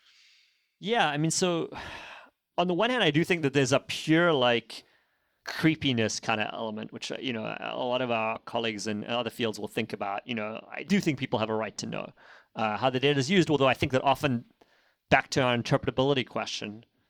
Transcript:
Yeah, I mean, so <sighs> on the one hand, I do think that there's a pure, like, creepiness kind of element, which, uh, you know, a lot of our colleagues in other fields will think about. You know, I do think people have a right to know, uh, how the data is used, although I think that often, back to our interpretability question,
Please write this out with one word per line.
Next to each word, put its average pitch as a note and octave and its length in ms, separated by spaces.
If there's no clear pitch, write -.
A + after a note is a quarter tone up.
Yeah, G3+ 280
I D3 100
mean, D#3+ 140
so E3+ 380
<sighs> - 440
on F3+ 100
the F3+ 60
one G#3+ 160
hand, B3+ 140
I D#3 80
do D#3+ 120
think E3+ 200
that C3+ 100
there's C3+ 180
a C3+ 80
pure, E3 540
like, B2 500
creepiness C3 720
kind A2 200
of - 140
element, A2 400
which, - 180
uh, - 80
you C3 140
know, A2 100
a A2+ 240
lot B2+ 180
of B2 100
our A2+ 280
colleagues A2+ 480
in G#2+ 180
other A#2 240
fields A2 300
will G#2 80
think - 260
about. G2+ 340
You B2 80
know, A2 360
I - 120
do F3+ 160
think D3+ 180
people B2 220
have A2 100
a A2 60
right G#2+ 220
to - 80
know, A2 260
uh, G#2+ 220
how B2 120
the B2+ 100
data C#3 200
is C3 120
used, E3+ 180
although C3+ 180
I B2+ 60
think - 200
that C3 100
often, C3+ 420
back C3+ 220
to C#3+ 100
our B2 160
interpretability C3 720
question, G#2+ 580